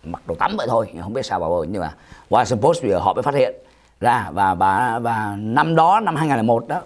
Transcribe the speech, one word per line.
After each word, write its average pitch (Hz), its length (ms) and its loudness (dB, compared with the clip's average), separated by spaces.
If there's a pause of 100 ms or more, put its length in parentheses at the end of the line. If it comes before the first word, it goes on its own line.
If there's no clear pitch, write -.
mặc 82 240 -12
đồ 85 80 -6
tắm 165 220 -2
vậy 135 120 0
thôi. 110 220 0 (100)
Không 104 120 -8
biết 127 120 -4
sao 95 140 -4
bà 82 80 -2
vô, 85 160 0
nhưng 92 180 -6
mà 78 120 -6 (360)
Washington 117 320 2
Post 156 200 2
bây 113 100 0
giờ 90 80 2
họ 92 140 2
mới 123 100 -2
phát 139 100 0
hiện 127 220 2 (440)
ra. 117 320 0
Và 92 240 0
bà, 101 440 0
và 110 400 -4
năm 135 360 0
đó, 170 240 6
năm 185 160 -2
hai 156 120 0
ngàn 135 100 2
lẻ 110 60 0
một 117 240 2
đó 165 180 -6